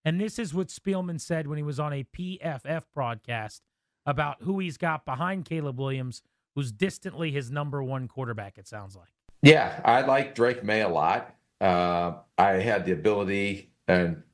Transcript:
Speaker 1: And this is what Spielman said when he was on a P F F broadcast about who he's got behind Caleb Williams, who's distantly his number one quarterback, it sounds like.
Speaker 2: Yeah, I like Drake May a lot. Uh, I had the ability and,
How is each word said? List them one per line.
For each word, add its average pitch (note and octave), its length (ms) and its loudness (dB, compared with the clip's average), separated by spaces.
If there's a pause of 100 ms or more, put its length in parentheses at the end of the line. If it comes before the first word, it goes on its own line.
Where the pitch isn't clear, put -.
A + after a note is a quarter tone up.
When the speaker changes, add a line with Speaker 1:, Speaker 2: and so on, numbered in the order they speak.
Speaker 1:
And E3 160 2
this G#3+ 200 -2
is G#3 120 -2
what F3 180 -2
Spielman F#3 520 -4
said D#3+ 240 -2
when D3 120 -4
he D3+ 60 -4
was D3 160 -4
on D3+ 140 -2
a C#3 80 -4
P F3+ 400 -8
F D3+ 240 -6
F D#3 260 -4
broadcast A#2 680 -6 (420)
about C#3+ 380 -2
who F#3 160 -2
he's F3+ 200 -4
got D#3+ 280 -2
behind E3+ 400 -4
Caleb C#3+ 340 -4
Williams, C3 440 -6 (320)
who's C#3 160 -4
distantly E3 580 -4
his C#3 220 -4
number C#3+ 320 -4
one C3 240 -4
quarterback, A2+ 500 -8
it G2 100 -20
sounds G2+ 280 -14
like. F2+ 140 -20 (340)
Speaker 2:
Yeah, C#3+ 420 8
I A#2+ 160 6
like C3+ 320 0
Drake A#2+ 300 2
May G#2+ 180 0
a G2+ 80 2
lot. E2 460 0 (240)
Uh, F2 540 2 (260)
I G2 140 8
had G2 300 2
the F2+ 100 2
ability G2+ 760 0 (180)
and, F2 360 4 (100)